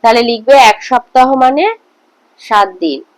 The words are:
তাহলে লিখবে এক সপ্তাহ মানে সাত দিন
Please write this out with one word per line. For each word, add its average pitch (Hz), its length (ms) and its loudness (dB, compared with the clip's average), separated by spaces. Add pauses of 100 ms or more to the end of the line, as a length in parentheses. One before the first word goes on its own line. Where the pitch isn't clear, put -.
তাহলে 233 280 2
লিখবে 233 260 0 (140)
এক 208 100 -2 (100)
সপ্তাহ 254 380 0 (160)
মানে 277 220 0 (760)
সাত 202 280 -2 (140)
দিন 143 160 -6 (180)